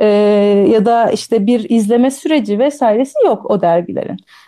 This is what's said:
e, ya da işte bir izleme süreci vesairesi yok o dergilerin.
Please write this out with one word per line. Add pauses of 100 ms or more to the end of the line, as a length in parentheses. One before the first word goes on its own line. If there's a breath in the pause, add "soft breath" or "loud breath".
e, (640)
ya
da
işte
bir
izleme
süreci
vesairesi (120)
yok
o
dergilerin. (300 soft breath)